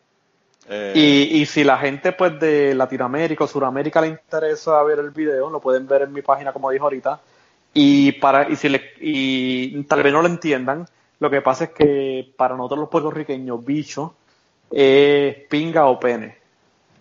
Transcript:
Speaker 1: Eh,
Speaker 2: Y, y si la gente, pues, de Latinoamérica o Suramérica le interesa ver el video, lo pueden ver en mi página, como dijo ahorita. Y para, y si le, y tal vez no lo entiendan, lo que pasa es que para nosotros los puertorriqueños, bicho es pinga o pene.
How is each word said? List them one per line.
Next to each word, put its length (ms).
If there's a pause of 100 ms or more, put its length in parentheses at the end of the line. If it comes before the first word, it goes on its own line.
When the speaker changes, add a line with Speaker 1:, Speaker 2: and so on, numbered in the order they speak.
(720)
Speaker 1:
Eh, 240
Speaker 2:
Y, 460
y 60
si 160
la 160
gente, 320
pues, 280
de 360
Latinoamérica 680
o 40
Suramérica 540
le 80
interesa 720
ver 160
el 100
video, 400
lo 100
pueden 280
ver 160
en 100
mi 80
página, 320
como 160
dijo 160
ahorita. 340 (540)
Y 400
para, 360
y 60
si 140
le, 300
y 840
tal 200
vez 100
no 80
lo 60
entiendan, 600 (320)
lo 100
que 120
pasa 240
es 60
que 680
para 180
nosotros 260
los 80
puertorriqueños, 760
bicho 500 (560)
es 640 (140)
pinga 380
o 120
pene. 380 (640)